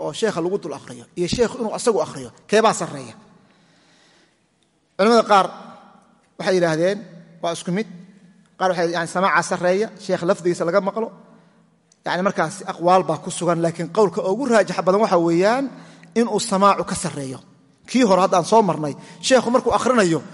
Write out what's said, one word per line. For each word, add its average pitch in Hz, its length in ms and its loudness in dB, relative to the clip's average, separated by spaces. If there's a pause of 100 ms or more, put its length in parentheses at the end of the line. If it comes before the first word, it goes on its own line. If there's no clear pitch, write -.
oo 156 120 -6
sheekha 196 280 -4
lagu 180 180 -2
dul 151 140 -12
akhriyo 123 320 -16 (120)
iyo 175 120 -2
sheekhu 240 300 -2
inuu 220 160 -6
asagu 190 280 0
akhriyo, 139 280 -10 (160)
keebaa 220 280 4
sarreeya? 135 400 -10 (1800)
Culimmada 220 260 4
qaar 190 240 4 (920)
waxay 185 160 0
yidhaahdeen, 170 440 0 (440)
waa 170 100 -4
isku 170 200 -8
mid. 214 140 -4 (720)
Qaar 185 120 2
waxay, 170 220 -2
yani, 170 160 -4
samaaca 180 340 0
sarreeya, 185 480 -2 (100)
sheekha 180 260 -4
lafdigiisa 175 380 -2
laga 175 160 0
maqlo. 196 320 -4 (960)
Yani, 170 160 -2
markaas 185 320 -2 (120)
aqwaal 180 360 4
baa 151 160 -4
ku 175 120 -12
sugan, 170 320 -2
laakiin 165 300 -2
qowlka 202 280 2 (100)
ugu 220 160 -4
raajix 202 300 2 (100)
badan 190 140 4
waxa 190 180 2
weeyaan 190 520 2 (440)
inuu 220 260 0
samaacu 190 440 2
ka 185 100 -8
sarreeyo. 135 440 -8 (480)
Kii 254 160 2
hore 190 180 4
haddaan 185 240 2
soo 220 180 4
marnay, 151 320 -4 (260)
sheekhu 247 300 2
markuu 247 220 0
akhrinayo 202 500 2 (120)